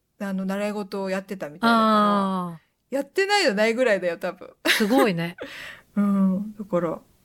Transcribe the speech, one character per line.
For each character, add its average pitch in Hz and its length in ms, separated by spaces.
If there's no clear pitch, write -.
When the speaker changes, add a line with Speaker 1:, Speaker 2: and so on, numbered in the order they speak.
Speaker 1:
あ 196 120
の、 190 140
習 202 220
い 208 40
事 202 300
を 190 80
や 190 80
っ 190 60
て 196 120
た 160 120
み 151 100
た 233 80
い - 20
だ 233 60
か - 0
ら。 226 60
Speaker 2:
あ 196 840
ー。 - 40
Speaker 1:
や 277 60
っ 277 60
て 392 200
な 403 140
い 370 80
の 208 60
な 214 120
い 233 80
ぐ 254 100
ら 220 100
い 190 60
だ 180 60
よ、 170 100
多 180 140
分。 - 180
Speaker 2:
す 226 180
ご 247 220
い 185 60
ね。 170 220
Speaker 1:
<laughs> - 300
う 202 40
ん。 196 560
だ 214 80
か 175 160
ら、 165 200